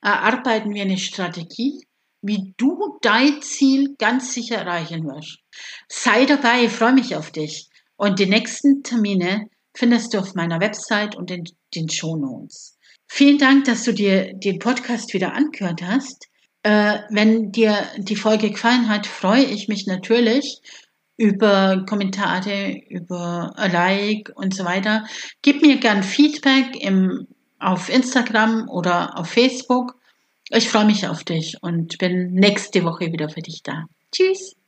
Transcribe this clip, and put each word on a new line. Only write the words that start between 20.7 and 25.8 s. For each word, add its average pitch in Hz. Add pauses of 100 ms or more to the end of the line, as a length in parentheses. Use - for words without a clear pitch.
über 196
Kommentare, 196 (140)
über 175
ein 196
Like 196
und 190
so 190
weiter. 202 (380)
Gib 285
mir 294
gern 208